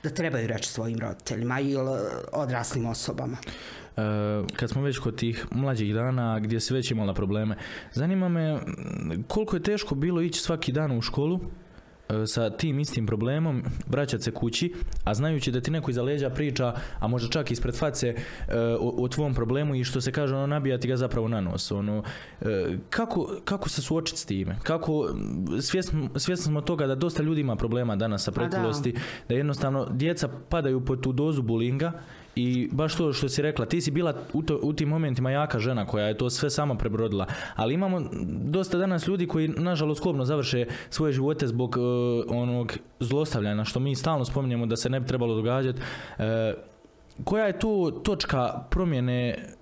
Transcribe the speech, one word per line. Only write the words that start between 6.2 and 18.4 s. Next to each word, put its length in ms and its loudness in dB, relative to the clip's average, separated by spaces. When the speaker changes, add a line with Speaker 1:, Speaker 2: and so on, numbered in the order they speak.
Speaker 2:
gdje 200 0
si 140 0
već 180 0
imala 220 2
probleme, 420 2
zanima 360 2
me, 200 2
m, 100 0
koliko 280 0
je 80 0
teško 320 0
bilo 260 2
ići 200 0
svaki 300 0
dan 260 2
u 40 0
školu, 380 0
e, 180 0
sa 220 2
tim 300 0
istim 260 0
problemom, 580 2
vraćat 340 0
se 100 -2
kući, 420 0
a 100 2
znajući 380 2
da 100 2
ti 100 0
neko 200 0
iza 120 0
leđa 260 0
priča, 440 0
a 80 2
možda 220 2
čak 220 0
ispred 240 0
face, 320 0
e, 80 0